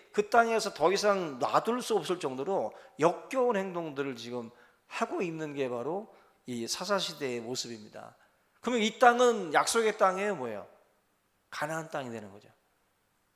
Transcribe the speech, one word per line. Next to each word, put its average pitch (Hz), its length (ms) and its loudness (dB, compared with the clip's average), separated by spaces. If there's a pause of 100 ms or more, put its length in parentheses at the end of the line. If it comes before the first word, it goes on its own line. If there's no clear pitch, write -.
(120)
그 208 160 0
땅에서 226 460 4
더 160 180 4
이상 190 460 2
놔둘 139 420 2
수 226 160 0
없을 175 240 -2
정도로 139 540 -2 (240)
역겨운 233 580 2
행동들을 160 600 -4
지금 117 340 -8 (360)
하고 - 360 -4
있는 160 320 -6
게 139 160 -2
바로 147 440 -6 (300)
이 120 220 -6
사사시대의 156 760 -4
모습입니다. 113 760 -10 (440)
그러면 233 220 0
이 214 160 -2
땅은 240 560 6
약속의 214 420 4
땅이에요, 190 400 2
뭐예요? 110 320 -8 (800)
가나안 156 400 -6
땅이 135 220 -6
되는 107 200 -10
거죠. 101 180 -20 (880)